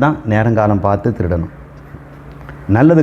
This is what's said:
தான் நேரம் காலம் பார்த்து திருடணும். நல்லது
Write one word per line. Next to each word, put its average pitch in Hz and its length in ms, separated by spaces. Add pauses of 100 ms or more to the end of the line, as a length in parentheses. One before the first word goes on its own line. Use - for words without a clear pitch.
தான் 151 140 (140)
நேரம் 110 280
காலம் 104 280
பார்த்து 101 220 (100)
திருடணும். 85 340 (1200)
நல்லது 156 280